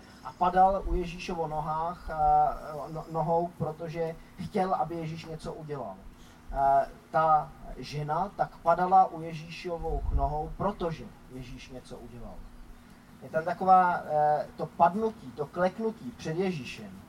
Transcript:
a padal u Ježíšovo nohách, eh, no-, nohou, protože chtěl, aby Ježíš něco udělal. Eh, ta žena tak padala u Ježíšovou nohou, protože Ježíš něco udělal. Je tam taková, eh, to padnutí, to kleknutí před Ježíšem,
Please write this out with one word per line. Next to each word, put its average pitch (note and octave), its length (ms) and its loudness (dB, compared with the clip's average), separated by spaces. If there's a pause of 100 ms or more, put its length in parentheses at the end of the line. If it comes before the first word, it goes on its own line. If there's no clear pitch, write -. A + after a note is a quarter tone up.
(240)
a - 140 -12
padal F#3 480 6
u - 80 0
Ježíšovo E3+ 540 -4
nohách, D#3 640 -4
eh, D#3+ 40 -6 (800)
no-, D#3+ 200 -8
nohou, E3 460 2
protože D#3+ 580 -4 (300)
chtěl, F#3+ 280 0
aby D#3 200 -2
Ježíš D#3+ 300 -8
něco D#3+ 280 -10
udělal. D3 420 -10 (580)
Eh, C3+ 340 4 (240)
ta D#3+ 380 4 (280)
žena D3+ 600 -4
tak - 200 -2
padala F3+ 500 6
u - 160 -8
Ježíšovou E3 800 -6 (120)
nohou, D3+ 420 0
protože F3+ 480 -2 (280)
Ježíš B2+ 380 -14
něco B2+ 280 -14
udělal. A2+ 360 -14 (880)
Je C3+ 60 -14
tam D#3+ 160 -2
taková, F#3 560 6 (100)
eh, D3+ 360 4 (100)
to E3 100 -6
padnutí, F3 640 2
to D3 160 -6
kleknutí F#3 680 -2
před D#3+ 200 -6
Ježíšem, D#3+ 540 -4 (180)